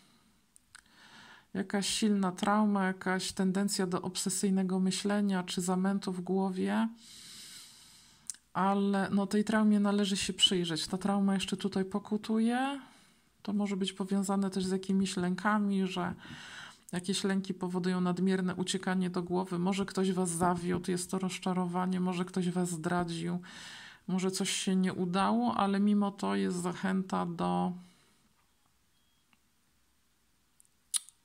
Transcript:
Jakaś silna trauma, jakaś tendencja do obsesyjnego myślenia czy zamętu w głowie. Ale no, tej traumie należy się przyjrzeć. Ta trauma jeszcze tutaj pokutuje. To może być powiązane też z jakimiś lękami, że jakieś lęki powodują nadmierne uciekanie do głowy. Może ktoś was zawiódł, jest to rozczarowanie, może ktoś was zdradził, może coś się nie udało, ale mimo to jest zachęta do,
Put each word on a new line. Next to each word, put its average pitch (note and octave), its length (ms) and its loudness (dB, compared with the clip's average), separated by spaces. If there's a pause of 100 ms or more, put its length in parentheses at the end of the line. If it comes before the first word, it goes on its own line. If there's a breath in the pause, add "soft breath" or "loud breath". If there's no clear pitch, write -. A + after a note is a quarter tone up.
(1500 loud breath)
Jakaś F#3+ 340 -2
silna G3 440 2
trauma, G3+ 560 2
jakaś F#3 440 -2
tendencja F#3+ 560 2
do F3+ 140 0
obsesyjnego F#3+ 800 0
myślenia F#3+ 640 2
czy F3+ 180 -4
zamętu F#3+ 500 0
w F3+ 100 -6
głowie. F#3+ 680 0 (1700 loud breath)
Ale G3 580 4
no, G3 160 4
tej G#3 160 4
traumie G#3+ 360 4
należy G3+ 380 2
się F#3 160 -2
przyjrzeć. E3+ 540 2
Ta F#3+ 100 -2
trauma G3 360 2
jeszcze F#3+ 240 -2
tutaj F#3+ 280 0
pokutuje. A3+ 960 0 (600 loud breath)
To G3+ 120 -6
może G3+ 240 0
być F#3+ 160 -2
powiązane G3 560 0
też F#3+ 160 -2
z F#3 60 -2
jakimiś F#3+ 460 0
lękami, F#3+ 720 0
że F3+ 260 -4 (800 loud breath)
jakieś F3+ 320 -2
lęki F#3+ 300 0
powodują F#3 480 -2
nadmierne F3+ 540 2
uciekanie F#3 540 -2
do F3+ 140 -2
głowy. F3+ 360 -2
Może F#3+ 260 0
ktoś F#3+ 260 0
was F3+ 180 0
zawiódł, F3 600 0
jest F3+ 200 -4
to F#3+ 80 -2
rozczarowanie, F#3 800 -2
może F3+ 260 0
ktoś F3+ 240 -2
was F3+ 200 0
zdradził, F3 720 -2 (680 loud breath)
może F#3 240 0
coś F#3+ 180 -2
się - 260 0
nie F#3 180 2
udało, G3 600 0
ale G3 240 2
mimo G3+ 320 4
to G3 240 -2
jest F#3+ 220 0
zachęta F#3 680 -2
do, F3+ 480 0 (3500 loud breath)